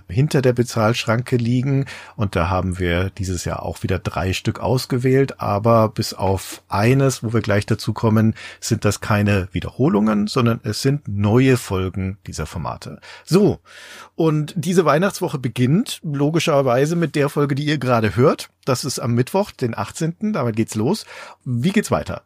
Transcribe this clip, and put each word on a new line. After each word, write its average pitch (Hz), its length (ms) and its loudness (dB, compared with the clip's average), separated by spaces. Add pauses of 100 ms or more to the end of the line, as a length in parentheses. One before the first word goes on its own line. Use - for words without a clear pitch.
hinter 135 320 2
der 127 100 4
Bezahlschranke 117 840 0
liegen. 127 480 0 (320)
Und 104 180 -2
da 85 140 0
haben 92 300 0
wir 90 300 0
dieses 92 360 -6
Jahr 80 180 -6
auch - 200 -8
wieder 95 160 -2
drei 90 340 -2
Stück - 260 -4
ausgewählt, 131 800 0
aber 110 480 4
bis - 260 -6
auf - 540 -2
eines, 127 560 2
wo 110 80 -4
wir 117 80 0
gleich 104 260 0
dazu - 280 -2
kommen, 110 420 4 (240)
sind - 240 -2
das 104 160 0
keine 101 540 2
Wiederholungen, 107 760 0
sondern 117 360 2
es 107 180 -6
sind 143 260 0
neue 107 480 4
Folgen 95 600 -4 (100)
dieser 82 180 -8
Formate. - 540 -10 (240)
So, 165 360 2 (560)
und 151 420 0
diese 175 260 2
Weihnachtswoche 156 560 0
beginnt 127 640 0
logischerweise 143 960 2
mit 165 180 -2
der 147 140 2
Folge, 143 260 0
die 147 100 -4
ihr 151 120 0
gerade 113 400 0
hört. 143 320 2 (160)
Das 127 200 0
ist 131 140 -6
am 120 160 -2
Mittwoch, 190 360 0
den 113 240 -6
achtzehnten. 170 580 -4
Damit 120 220 -2
geht's 110 200 -2
los. 123 300 0 (380)
Wie 127 280 0
geht's 208 200 -2
weiter? - 340 -2